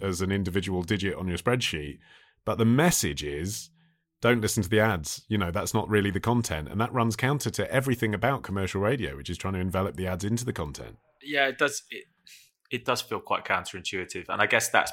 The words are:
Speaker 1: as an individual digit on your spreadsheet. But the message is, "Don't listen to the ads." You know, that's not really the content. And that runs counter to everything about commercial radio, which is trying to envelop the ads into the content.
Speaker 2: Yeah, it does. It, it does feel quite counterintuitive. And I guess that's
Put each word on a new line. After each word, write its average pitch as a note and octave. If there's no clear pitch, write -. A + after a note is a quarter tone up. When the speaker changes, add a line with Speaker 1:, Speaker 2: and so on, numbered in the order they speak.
Speaker 1:
as F#2+
an F#2+
individual F#2
digit F#2
on F#2
your F2
spreadsheet. E2
But G#2+
the A2
message A#2
is, D#2
"Don't A#2
listen G#2+
to F2+
the G#2+
ads." G2
You G#2+
know, F2+
that's E2+
not F#2+
really G2+
the F#2
content. A2+
And G#2
that B2
runs A#2
counter C3
to G2
everything B2
about A2+
commercial F#2+
radio, G2+
which C#2
is F2
trying F#2+
to F#2
envelop F#2
the F#2
ads F#2
into A#2
the B2+
content. A2
Speaker 2:
Yeah, C#3+
it C3+
does. C#3+
It, -
it A#2+
does B2
feel G2+
quite -
counterintuitive. F2+
And G2+
I G#2+
guess A2+
that's -